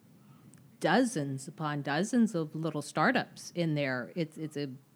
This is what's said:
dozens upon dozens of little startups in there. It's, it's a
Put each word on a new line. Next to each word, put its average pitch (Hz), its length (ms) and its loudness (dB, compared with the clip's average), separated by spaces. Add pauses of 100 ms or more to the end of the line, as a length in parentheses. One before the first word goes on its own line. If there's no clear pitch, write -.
(800)
dozens 160 680 2
upon 147 340 -4
dozens 208 520 2
of 160 200 -2
little 156 280 -4
startups - 720 0
in 165 200 0
there. 131 400 -2
It's, 165 220 -4
it's 156 200 -8
a 143 120 -4 (280)